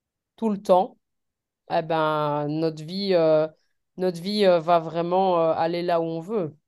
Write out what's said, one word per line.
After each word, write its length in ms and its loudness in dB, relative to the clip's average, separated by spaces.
tout 140 -2
le 120 -4
temps, 360 2
eh 120 -2
ben, 680 -2
notre 360 -4
vie, 300 -4
euh, 340 4
notre 240 -4
vie, 240 -2
euh, 160 6
va 200 4
vraiment, 600 0
euh, 140 2
aller 280 -2
là 180 0
où 40 -4
on 160 -6
veut. 360 -6